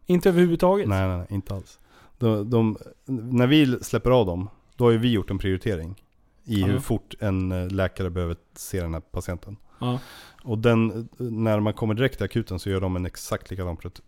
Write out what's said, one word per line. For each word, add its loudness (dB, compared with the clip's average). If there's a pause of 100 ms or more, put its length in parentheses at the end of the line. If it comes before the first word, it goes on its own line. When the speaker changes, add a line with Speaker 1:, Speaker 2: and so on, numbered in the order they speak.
Speaker 1:
Inte 4
överhuvudtaget? 4
Speaker 2:
Nej, 2
nej, -2
nej, -8
inte -6
alls. -14 (400)
De, 0
de, 4 (300)
när 0
vi 4
släpper 0
av 6
dem, -4 (260)
då 2
har 6
ju 4
vi 0
gjort -2
en -4
prioritering -4 (420)
i -2
Speaker 1:
Ja. 2
Speaker 2:
hur 2
fort -4
en, -2
eh, -4
läkare -2
behöver -4 (200)
se -8
den -4
här -6
patienten. -10 (220)
Speaker 1:
Ja. -4 (440)
Speaker 2:
Och -4
den, 2
när 0
man 0
kommer -2
direkt 0
till -4
akuten -4
så -6
gör 0
de -2
en -4
exakt -8
likadan -6
pri-, -16